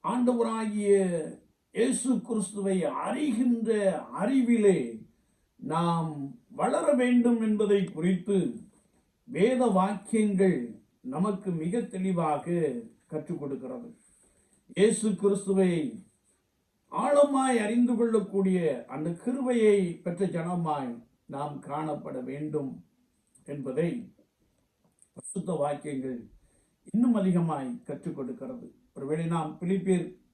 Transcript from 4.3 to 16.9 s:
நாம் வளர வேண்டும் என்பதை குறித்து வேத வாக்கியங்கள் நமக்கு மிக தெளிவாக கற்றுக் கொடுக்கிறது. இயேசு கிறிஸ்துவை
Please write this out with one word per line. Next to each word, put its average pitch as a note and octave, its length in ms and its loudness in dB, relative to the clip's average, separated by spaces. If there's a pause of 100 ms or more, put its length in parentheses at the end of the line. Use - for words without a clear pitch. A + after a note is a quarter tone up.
நாம் D#3+ 840 -2 (120)
வளர D4 420 0
வேண்டும் A#3+ 480 4
என்பதை G#3 440 2
குறித்து F3 720 0 (680)
வேத A#3 420 2
வாக்கியங்கள் F#3+ 1160 2 (180)
நமக்கு F#3+ 500 -4
மிக F3 300 -2
தெளிவாக E3+ 920 -2 (340)
கற்றுக் D#3 320 -8
கொடுக்கிறது. B2+ 580 -10 (760)
இயேசு G#3+ 420 2
கிறிஸ்துவை F#3+ 880 2 (880)